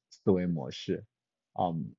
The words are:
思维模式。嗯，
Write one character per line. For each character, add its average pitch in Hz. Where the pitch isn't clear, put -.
思 -
维 90
模 73
式。 98
嗯， 85